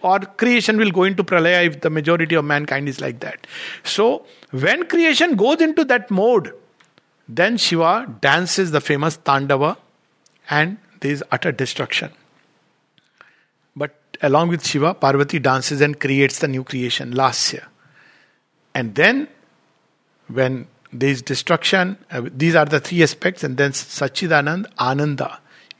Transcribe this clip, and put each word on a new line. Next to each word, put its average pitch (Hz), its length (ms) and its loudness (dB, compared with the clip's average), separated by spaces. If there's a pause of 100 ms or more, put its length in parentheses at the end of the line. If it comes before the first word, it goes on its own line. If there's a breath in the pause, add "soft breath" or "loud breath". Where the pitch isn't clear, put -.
or 190 180 2
creation 220 580 0
will 214 120 2
go 180 140 2
into 196 180 0
pralaya 175 440 2
if 151 160 -6
the 160 80 0
majority 160 440 0
of 156 100 0
mankind 143 440 -2
is 131 120 -8
like 123 200 -8
that. - 260 -14 (380 loud breath)
So, - 420 0 (240 loud breath)
when 202 360 0
creation 330 500 2
goes 269 240 2
into 320 240 2
that 247 260 0
mode, 202 420 2 (760)
then 180 280 0
Shiva 175 640 0
dances 175 500 2
the 151 100 2
famous 151 380 -2
Tandava 139 580 0 (720)
and 160 300 0 (220)
there 143 120 -2
is 139 180 -6
utter 143 220 -2
destruction. - 580 -4 (1700 soft breath)
But 143 180 -6 (260)
along 151 280 4
with 170 180 -2
Shiva, 156 280 0
Parvati 139 440 0
dances 131 420 0
and 147 180 0
creates 135 400 0
the 156 100 -2
new 131 160 -6
creation, 123 500 -6
Lasya. - 500 -2 (1080 soft breath)
And 113 200 -6
then, 240 340 2 (1000)
when 127 380 -2 (260)
there 131 180 0
is 127 120 -2
destruction, 180 720 0 (140)
uh, 123 140 -8
these 160 300 0
are 156 100 8
the 147 160 0
three 170 220 0
aspects, 175 420 0
and 131 120 -4
then 139 160 2
Satchidanand, 156 920 -2 (120)
Ananda. 135 640 -2 (400 loud breath)